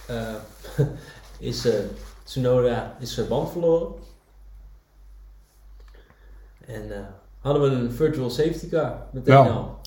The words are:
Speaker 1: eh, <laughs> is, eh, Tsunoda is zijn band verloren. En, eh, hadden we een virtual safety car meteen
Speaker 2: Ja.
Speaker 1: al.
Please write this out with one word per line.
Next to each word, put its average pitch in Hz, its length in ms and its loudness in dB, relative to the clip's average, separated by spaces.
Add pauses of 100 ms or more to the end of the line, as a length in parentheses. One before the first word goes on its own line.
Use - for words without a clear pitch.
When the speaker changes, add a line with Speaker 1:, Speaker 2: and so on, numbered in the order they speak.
Speaker 1:
eh, 113 260 -8 (440)
<laughs> 143 80 4 (640)
is, - 160 -6
eh, 107 140 4 (440)
Tsunoda 123 760 0
is 123 140 -10
zijn 110 140 -4
band 143 240 -2
verloren. 165 420 0 (2750)
En, 107 300 -12
eh, 101 40 -10 (400)
hadden 143 220 2
we 139 140 6
een 120 160 0
virtual 131 380 0
safety 156 400 -2
car 147 260 0 (160)
meteen 131 240 4
Speaker 2:
Ja. 135 120 10
Speaker 1:
al. 104 400 -4